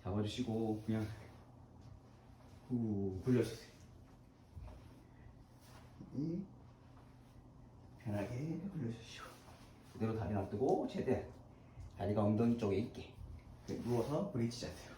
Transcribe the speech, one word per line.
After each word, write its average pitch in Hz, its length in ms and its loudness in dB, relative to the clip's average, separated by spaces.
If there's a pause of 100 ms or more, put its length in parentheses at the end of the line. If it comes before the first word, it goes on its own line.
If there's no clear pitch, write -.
잡아주시고 107 800 2
그냥 110 220 2 (1600)
후 101 540 2
굴려주세요. - 460 4 (2500)
이 165 300 0 (1600)
편하게 120 560 -2 (140)
굴려주시고 117 520 -6 (680)
그대로 107 240 0
다리 107 160 0
놔두고 101 540 4
최대한 - 380 2 (720)
다리가 104 260 4
엉덩이 117 340 6
쪽에 98 220 4
있게. - 300 -4 (580)
네, - 160 -4
누워서 131 480 2
브릿지 117 300 0
자세요. - 360 -8